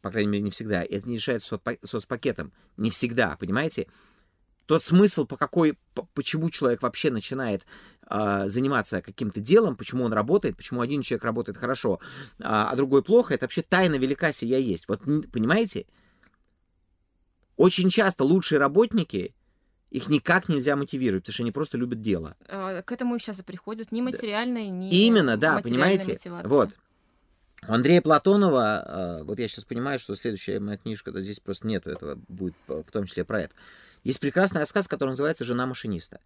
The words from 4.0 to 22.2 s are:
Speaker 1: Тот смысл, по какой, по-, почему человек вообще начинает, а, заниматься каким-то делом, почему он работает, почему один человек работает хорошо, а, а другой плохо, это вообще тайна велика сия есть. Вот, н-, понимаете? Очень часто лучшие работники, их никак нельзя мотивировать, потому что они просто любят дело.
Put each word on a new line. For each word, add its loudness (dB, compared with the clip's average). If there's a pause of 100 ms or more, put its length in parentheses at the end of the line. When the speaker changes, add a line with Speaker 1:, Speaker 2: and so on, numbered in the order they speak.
Speaker 1:
Тот 4
смысл, 6
по -12
какой, 2 (160)
по-, -6
почему -2
человек 0
вообще 0
начинает, -4 (400)
а, 0
заниматься 0
каким-то -8
делом, 4
почему -4
он 0
работает, 0
почему -6
один -2
человек -4
работает -4
хорошо, -2 (400)
а, 0
а -2
другой 4
плохо, 4
это -4
вообще -4
тайна 2
велика 0
сия 0
есть. -2
Вот, -4
н-, 2
понимаете? -2 (1700)
Очень 4
часто 2
лучшие 4
работники, 2 (560)
их -6
никак 2
нельзя 0
мотивировать, 0
потому -10
что -4
они -2
просто -6
любят -4
дело. -2 (120)